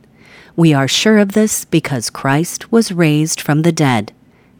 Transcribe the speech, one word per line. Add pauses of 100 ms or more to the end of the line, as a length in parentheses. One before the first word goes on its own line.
(540)
We
are
sure
of
this
because
Christ
was
raised
from
the
dead, (480)